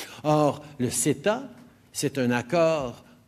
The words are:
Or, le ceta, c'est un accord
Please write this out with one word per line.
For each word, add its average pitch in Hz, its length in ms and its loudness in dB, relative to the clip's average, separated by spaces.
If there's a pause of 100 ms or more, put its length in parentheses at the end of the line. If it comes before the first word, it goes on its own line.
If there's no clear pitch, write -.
(220)
Or, 151 420 2 (140)
le 123 100 0
ceta, 208 600 0 (440)
c'est - 240 -4
un 127 140 2
accord 139 760 0 (240)